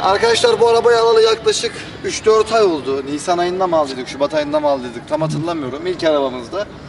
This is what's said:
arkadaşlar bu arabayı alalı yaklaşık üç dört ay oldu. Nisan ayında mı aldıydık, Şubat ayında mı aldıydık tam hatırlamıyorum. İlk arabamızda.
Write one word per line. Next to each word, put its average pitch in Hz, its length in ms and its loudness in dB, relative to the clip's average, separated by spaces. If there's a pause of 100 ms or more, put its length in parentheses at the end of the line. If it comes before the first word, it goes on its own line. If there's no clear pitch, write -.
arkadaşlar 220 560 2
bu 233 80 6
arabayı 233 320 4
alalı 226 220 4
yaklaşık 220 500 0 (320)
üç - 220 -6
dört 220 280 4
ay 226 100 4
oldu. 135 480 0
Nisan 160 260 -2
ayında 180 300 0
mı 170 100 2
aldıydık, 131 300 -2
Şubat 143 260 -2
ayında 151 260 0
mı 151 80 -2
aldıydık 123 420 -4
tam - 120 -2
hatırlamıyorum. 156 680 -4
İlk 175 160 -6
arabamızda. 139 640 -2 (220)